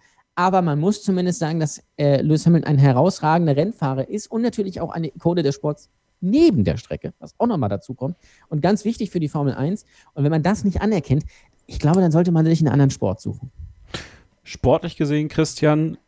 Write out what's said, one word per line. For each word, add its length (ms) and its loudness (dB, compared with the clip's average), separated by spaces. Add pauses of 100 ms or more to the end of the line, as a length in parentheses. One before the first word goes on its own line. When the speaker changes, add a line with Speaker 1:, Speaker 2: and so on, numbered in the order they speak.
(360)
Speaker 1:
Aber 260 2
man 180 0
muss 240 0
zumindest 360 -2
sagen, 200 -2
dass, 240 -6 (140)
äh, 240 2
Lewis 260 0
Hamilton 220 4
ein 80 2
herausragender 800 4
Rennfahrer 540 -2
ist 220 -10
und 100 -4
natürlich 400 -4
auch 100 -6
eine 160 -6
Ikone 360 -2
des 120 0
Sports 340 -8 (320)
neben 420 4
der 140 0
Strecke, 420 -10
was 180 -20
auch 100 0
nochmal 220 -2
dazu 240 -6
kommt. 220 -8 (340)
Und 120 -4
ganz 240 2
wichtig 260 -4
für 80 -4
die 100 -2
Formel 240 -2
eins. 320 -6 (280)
Und 100 -4
wenn 80 0
man 120 0
das 200 0
nicht 180 -2
anerkennt, 420 0 (440)
ich 120 -12
glaube, 220 4
dann 100 4
sollte 200 2
man 140 4
sich 140 2
einen 100 2
anderen 220 4
Sport 300 -4
suchen. 300 -10 (920)
Speaker 2:
Sportlich 520 0
gesehen, 340 -2
Christian, 680 0 (100)